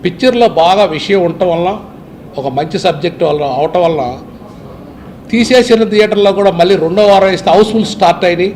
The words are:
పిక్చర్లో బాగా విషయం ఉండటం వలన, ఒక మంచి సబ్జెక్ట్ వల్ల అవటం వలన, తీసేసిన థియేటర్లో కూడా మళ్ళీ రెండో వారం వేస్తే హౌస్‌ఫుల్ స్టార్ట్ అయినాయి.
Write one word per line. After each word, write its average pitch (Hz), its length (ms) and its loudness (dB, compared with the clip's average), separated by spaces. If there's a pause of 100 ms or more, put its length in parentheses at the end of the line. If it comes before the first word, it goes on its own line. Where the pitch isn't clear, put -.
పిక్చర్లో 233 420 0 (160)
బాగా 190 220 4 (120)
విషయం 190 300 -2
ఉండటం 170 260 -2
వలన, 170 180 -2 (680)
ఒక 131 60 -8 (120)
మంచి 160 280 -4
సబ్జెక్ట్ 170 420 -2
వల్ల 147 140 -2 (160)
అవటం 160 260 0
వలన, 156 200 0 (1300)
తీసేసిన 233 640 2
థియేటర్లో 208 460 2
కూడా 196 120 2 (100)
మళ్ళీ 190 140 4 (100)
రెండో 185 260 0
వారం 190 240 4
వేస్తే - 200 -4
హౌస్‌ఫుల్ 214 380 2
స్టార్ట్ - 360 0
అయినాయి. 175 280 0